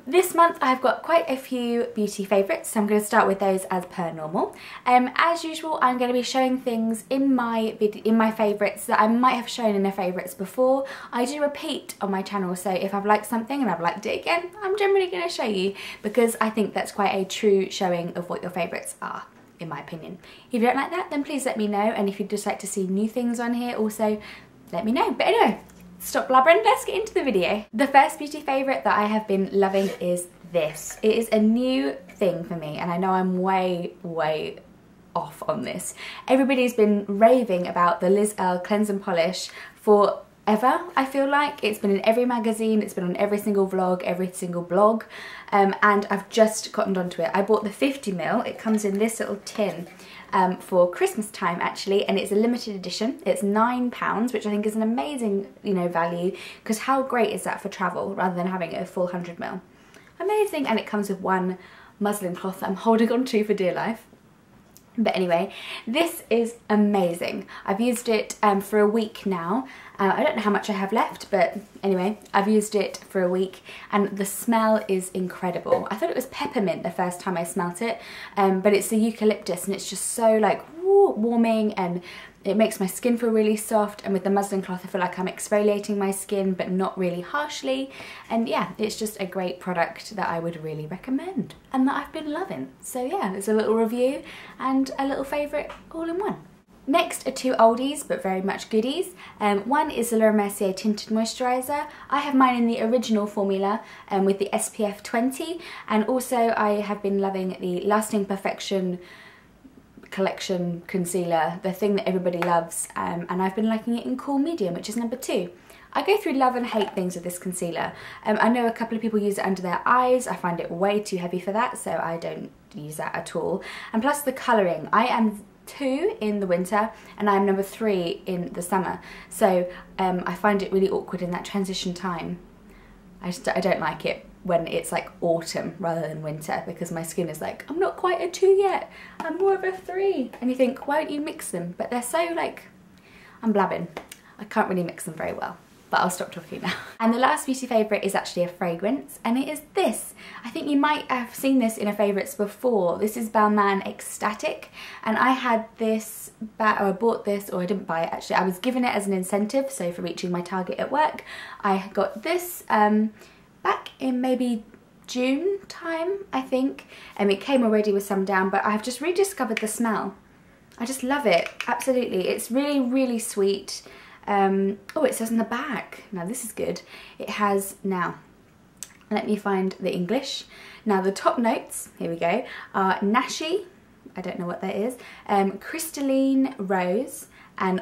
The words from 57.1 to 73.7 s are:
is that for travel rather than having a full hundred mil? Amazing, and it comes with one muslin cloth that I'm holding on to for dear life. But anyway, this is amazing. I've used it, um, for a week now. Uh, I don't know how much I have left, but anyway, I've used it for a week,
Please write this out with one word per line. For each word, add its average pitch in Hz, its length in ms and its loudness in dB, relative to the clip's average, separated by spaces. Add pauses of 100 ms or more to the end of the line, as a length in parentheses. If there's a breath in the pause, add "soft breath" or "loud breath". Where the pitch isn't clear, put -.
is 185 120 -6
that - 180 -6
for 196 80 -8
travel 196 440 -4
rather 180 220 -2
than 175 120 -2
having 180 280 -4
a 180 100 -4
full 180 220 -2
hundred 175 320 -8
mil? - 220 -8 (580 loud breath)
Amazing, 392 480 0
and 226 100 2
it - 80 -4
comes 208 220 -2
with 190 140 -4
one 185 360 0 (400 loud breath)
muslin 196 380 -2
cloth 190 240 -6
that 190 80 -4
I'm 190 80 -2
holding 226 340 4
on 240 140 2
to 214 220 2
for 214 80 0
dear 185 200 0
life. 180 300 -4 (960)
But 208 160 2
anyway, 185 380 2 (320 loud breath)
this 320 420 0
is 226 280 2 (160)
amazing. 196 760 2 (220 loud breath)
I've 196 120 0
used 240 300 0
it, 214 320 0
um, 202 200 4
for 208 180 0
a 208 80 6
week 214 400 0
now. 185 400 -2 (320 loud breath)
Uh, 196 160 4
I 226 80 2
don't 302 120 2
know 220 60 -2
how 311 80 2
much - 220 0
I - 20 0
have 196 180 -2
left, - 380 0
but 202 300 2 (240)
anyway, 190 340 2 (160)
I've 202 140 4
used 214 260 4
it 202 240 0 (100)
for 196 140 -2
a 180 80 2
week, 185 320 -2 (300 loud breath)